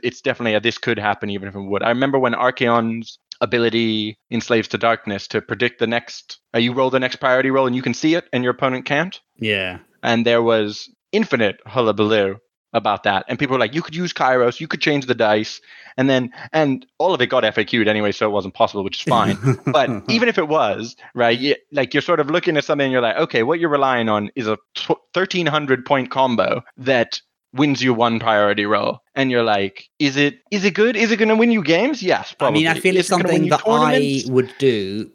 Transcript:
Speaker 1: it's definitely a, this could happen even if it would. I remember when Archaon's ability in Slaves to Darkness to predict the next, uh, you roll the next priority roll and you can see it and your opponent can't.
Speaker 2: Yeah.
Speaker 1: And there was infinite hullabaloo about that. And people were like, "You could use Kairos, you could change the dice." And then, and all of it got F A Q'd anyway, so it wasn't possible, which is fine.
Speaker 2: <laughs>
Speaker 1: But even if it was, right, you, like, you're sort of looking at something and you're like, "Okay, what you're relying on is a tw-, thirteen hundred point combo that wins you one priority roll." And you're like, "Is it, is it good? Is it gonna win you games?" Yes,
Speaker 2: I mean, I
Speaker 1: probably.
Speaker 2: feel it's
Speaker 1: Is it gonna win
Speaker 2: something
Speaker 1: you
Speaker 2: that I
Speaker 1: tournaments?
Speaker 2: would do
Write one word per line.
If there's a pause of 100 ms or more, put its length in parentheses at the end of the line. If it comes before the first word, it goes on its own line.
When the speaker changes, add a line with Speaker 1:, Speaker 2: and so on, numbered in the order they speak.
Speaker 1:
it's
definitely
a,
this
could
happen
even
if
it
would.
I
remember
when
Archaon's (220)
ability (120)
in
Slaves
to
Darkness
to
predict
the
next, (160)
uh,
you
roll
the
next
priority
roll
and
you
can
see
it
and
your
opponent
can't. (160)
Speaker 2:
Yeah. (240)
Speaker 1:
And
there
was (220)
infinite
hullabaloo (380)
about
that.
And
people
were
like,
"You
could
use
Kairos,
you
could
change
the
dice." (380)
And
then, (240)
and (120)
all
of
it
got
F
A
Q'd
anyway,
so
it
wasn't
possible,
which
is
fine. (260)
Speaker 2:
<laughs>
Speaker 1:
But (180)
even
if
it
was, (180)
right,
you, (160)
like,
you're
sort
of
looking
at
something
and
you're
like,
"Okay,
what
you're
relying
on
is
a (180)
tw-, (160)
thirteen
hundred
point
combo (160)
that (320)
wins
you
one
priority
roll." (140)
And
you're
like,
"Is
it, (100)
is
it
good?
Is
it
gonna
win
you
games?"
Yes,
Speaker 2:
I
mean,
I
Speaker 1:
probably.
Speaker 2:
feel
it's
Speaker 1:
Is
it
gonna
win
Speaker 2:
something
Speaker 1:
you
Speaker 2:
that
I
Speaker 1:
tournaments?
Speaker 2:
would
do (100)